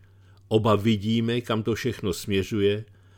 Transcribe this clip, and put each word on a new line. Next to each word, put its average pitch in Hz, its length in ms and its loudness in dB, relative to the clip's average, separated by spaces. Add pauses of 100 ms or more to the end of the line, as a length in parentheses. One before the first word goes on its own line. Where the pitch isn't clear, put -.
(480)
Oba 110 280 4
vidíme, 113 640 0
kam 113 220 -2
to 113 120 -2
všechno 104 380 -4
směřuje, 101 720 0 (340)